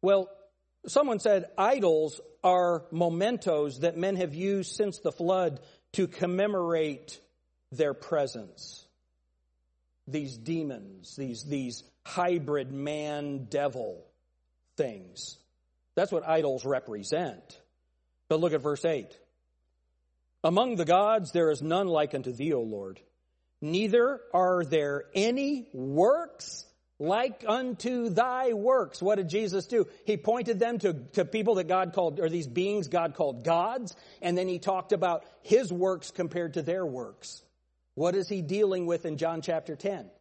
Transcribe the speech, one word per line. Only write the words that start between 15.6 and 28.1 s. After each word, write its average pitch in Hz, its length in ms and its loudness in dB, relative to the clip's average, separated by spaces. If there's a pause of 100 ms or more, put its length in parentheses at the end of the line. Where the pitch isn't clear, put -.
That's 196 160 2
what 165 160 -2
idols 143 360 2
represent. 127 960 -4 (680)
But 156 100 4
look 165 140 2
at 151 80 0
verse 147 240 -2
eight. 151 320 -2 (1300)
"Among 214 320 2
the 170 100 0
gods 196 460 4
there 165 200 4
is 139 100 -2
none 175 260 0
like 151 260 0
unto 127 180 -6
thee, 139 220 -4
O 127 80 0
Lord. 101 400 -8 (580)
Neither 220 640 2 (120)
are 180 300 4
there 143 500 0
any 254 600 0
works 175 920 0 (320)
like 214 480 -2
unto 240 640 -2
thy 247 460 2